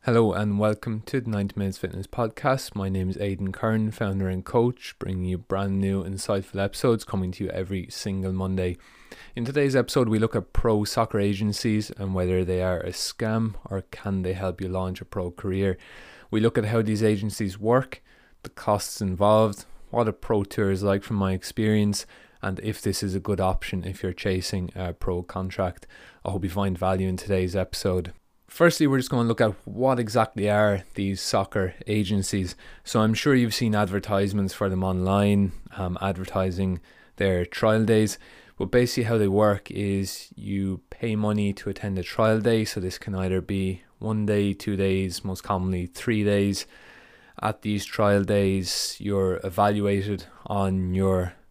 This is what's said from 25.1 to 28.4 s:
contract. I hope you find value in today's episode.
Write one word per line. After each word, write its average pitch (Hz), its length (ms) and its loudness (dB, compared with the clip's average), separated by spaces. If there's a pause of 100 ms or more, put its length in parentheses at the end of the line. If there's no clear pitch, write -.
contract. 92 640 -6 (360)
I - 60 -4
hope 95 140 -4
you 92 60 -2
find 95 280 0
value 95 300 0
in 92 80 -2
today's 92 400 -2
episode. 92 560 -2 (360)